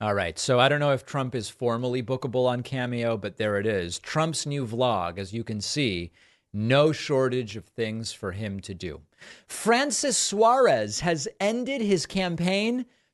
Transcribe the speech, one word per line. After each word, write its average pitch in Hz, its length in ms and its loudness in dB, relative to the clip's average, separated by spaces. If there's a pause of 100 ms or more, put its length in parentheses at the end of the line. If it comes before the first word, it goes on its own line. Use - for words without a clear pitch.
All 107 140 2
right. 90 240 0
So 127 220 4
I 131 80 8
don't 147 100 2
know 147 140 2
if 127 120 -2
Trump 131 300 -4
is 113 140 -4
formally 123 520 -2
bookable 127 460 0
on 123 160 0
Cameo, 120 540 -2
but 101 220 -8
there 104 200 0
it 101 80 -2
is. 90 320 -2
Trump's 156 480 -2
new 143 180 -4
vlog, 107 540 0
as 98 140 -8
you 117 100 -4
can 107 180 -6
see, 98 520 -2 (400)
no 131 400 4
shortage 127 640 0
of 95 80 -12
things 110 480 -6
for 101 180 -6
him 98 300 -6
to 98 120 -12
do. 87 280 -10 (480)
Francis 254 680 0
Suarez 202 840 4
has 160 260 0 (140)
ended 240 400 0
his 202 260 2
campaign 190 800 0 (280)